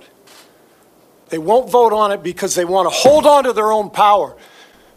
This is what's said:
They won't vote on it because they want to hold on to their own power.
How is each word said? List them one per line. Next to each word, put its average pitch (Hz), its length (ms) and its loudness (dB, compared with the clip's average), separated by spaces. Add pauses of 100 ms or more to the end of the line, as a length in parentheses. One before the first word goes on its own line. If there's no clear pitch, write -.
(1300)
They 165 80 -8
won't 214 300 0
vote 226 260 2
on 214 180 0
it 185 100 -8
because 180 320 -8
they 175 120 -2
want 180 220 -2
to - 60 -6
hold - 320 2
on 285 180 4
to 247 80 -4
their 214 200 -2
own 208 180 -4
power. 196 460 0 (600)